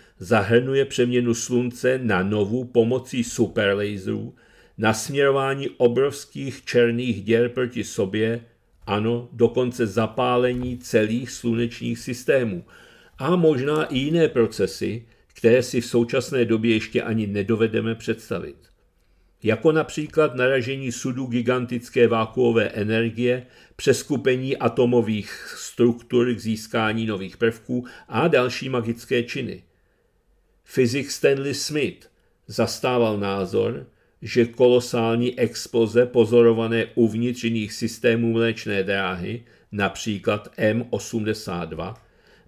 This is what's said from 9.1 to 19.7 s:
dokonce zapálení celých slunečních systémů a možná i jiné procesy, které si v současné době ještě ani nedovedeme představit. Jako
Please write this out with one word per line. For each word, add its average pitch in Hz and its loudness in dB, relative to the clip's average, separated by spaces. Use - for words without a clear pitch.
dokonce 120 0
zapálení 123 0
celých 117 0
slunečních 117 -4
systémů 120 -2
a 151 0
možná 151 2
i 135 -4
jiné 156 2
procesy, 107 -2
které 120 4
si 120 -2
v - -10
současné 120 0
době 113 2
ještě 110 -2
ani 110 -2
nedovedeme 107 0
představit. 90 -8
Jako 110 4